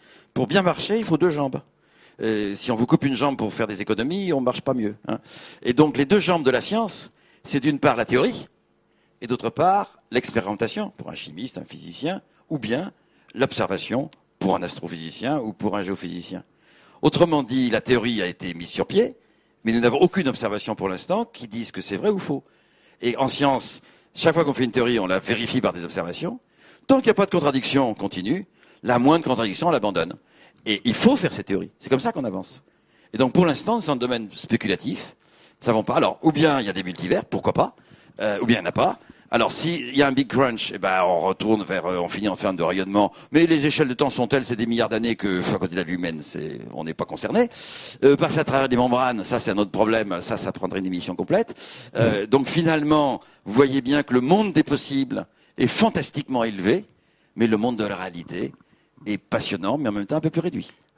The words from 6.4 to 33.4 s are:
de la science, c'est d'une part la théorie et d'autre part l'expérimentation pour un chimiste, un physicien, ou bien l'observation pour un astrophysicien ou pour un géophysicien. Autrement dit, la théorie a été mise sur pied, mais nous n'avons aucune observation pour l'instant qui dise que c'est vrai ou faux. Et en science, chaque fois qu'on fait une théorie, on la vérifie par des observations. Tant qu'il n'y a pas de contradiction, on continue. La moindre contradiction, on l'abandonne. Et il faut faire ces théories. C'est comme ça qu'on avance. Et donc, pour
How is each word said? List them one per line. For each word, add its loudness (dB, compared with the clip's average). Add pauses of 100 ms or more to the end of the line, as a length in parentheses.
de 4
la 2
science, -4 (320)
c'est -2
d'une 0
part 4
la 0
théorie 0 (760)
et -10
d'autre -2
part 0 (120)
l'expérimentation -2
pour -12
un -12
chimiste, -12
un -12
physicien, -8 (280)
ou -4
bien -4 (420)
l'observation -4 (280)
pour 2
un -4
astrophysicien -6
ou -8
pour -4
un -4
géophysicien. -10 (580)
Autrement 4
dit, 0
la 2
théorie 2
a -2
été -8
mise -10
sur -2
pied, 0 (480)
mais 2
nous 2
n'avons 4
aucune 4
observation -4
pour -4
l'instant -2
qui -16
dise -8
que -10
c'est -6
vrai 0
ou 0
faux. -6 (580)
Et -2
en 0
science, -2 (320)
chaque 2
fois 4
qu'on 0
fait 0
une -4
théorie, 2
on 0
la 2
vérifie -2
par 0
des -8
observations. -6 (480)
Tant 6
qu'il 0
n'y 6
a 2
pas 4
de -8
contradiction, 2
on -4
continue. -4 (360)
La 2
moindre 6
contradiction, 0
on 4
l'abandonne. 0 (500)
Et 0
il 2
faut 6
faire -2
ces -8
théories. -4
C'est -16
comme 4
ça -2
qu'on -6
avance. -8 (500)
Et -6
donc, 2
pour 8